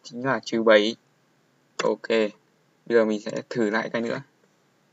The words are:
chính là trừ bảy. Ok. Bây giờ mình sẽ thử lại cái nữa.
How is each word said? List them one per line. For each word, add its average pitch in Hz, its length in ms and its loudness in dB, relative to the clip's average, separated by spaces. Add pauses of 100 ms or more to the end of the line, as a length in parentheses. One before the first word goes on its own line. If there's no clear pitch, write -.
chính 123 220 -12
là 127 140 -2
trừ 113 240 -4
bảy. 107 320 4 (880)
Ok. 110 260 -4 (760)
Bây 117 120 4
giờ 110 80 6
mình 107 140 -2
sẽ 110 300 -8
thử 113 200 0
lại 110 200 -4
cái 117 120 -4
nữa. 123 200 -6 (720)